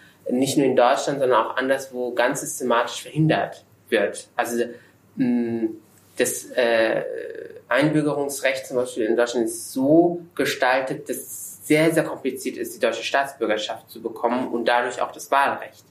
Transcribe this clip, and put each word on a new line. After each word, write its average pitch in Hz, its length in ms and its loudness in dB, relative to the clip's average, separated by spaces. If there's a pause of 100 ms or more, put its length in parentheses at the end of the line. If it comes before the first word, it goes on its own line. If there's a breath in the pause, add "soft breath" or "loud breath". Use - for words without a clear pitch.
(300 loud breath)
nicht 131 260 0
nur 139 100 4
in 127 100 2
Deutschland, 139 420 4
sondern 127 260 4
auch - 120 -6
anderswo 127 560 -4
ganz 123 300 0
systematisch 123 600 -2
verhindert 127 640 0 (240)
wird. 104 480 -2
Also, 117 260 -2 (540 loud breath)
mh, 117 540 0 (460)
das, - 340 -2
äh, 113 520 2 (680)
Einbürgerungsrecht 143 960 0
zum 131 100 -4
Beispiel 123 280 -2
in 110 120 2
Deutschland 120 300 2
ist - 260 -8
so 165 480 4 (140)
gestaltet, 131 760 0
dass 131 80 -4
es - 500 -14
sehr, 156 260 6
sehr 160 100 4
kompliziert - 540 -4
ist, - 180 -8
die - 60 -10
deutsche - 240 0
Staatsbürgerschaft 113 840 -2
zu 113 140 -16
bekommen 120 460 -2
und 120 180 -2
dadurch 123 340 0
auch - 120 -4
das - 180 -10
Wahlrecht. - 600 0